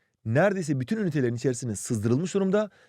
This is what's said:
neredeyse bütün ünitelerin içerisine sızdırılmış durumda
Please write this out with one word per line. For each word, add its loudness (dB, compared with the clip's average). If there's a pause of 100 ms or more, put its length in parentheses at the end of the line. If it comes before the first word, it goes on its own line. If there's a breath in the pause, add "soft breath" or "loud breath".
(260)
neredeyse 2
bütün -2
ünitelerin 0
içerisine -2
sızdırılmış 0
durumda 0 (200 soft breath)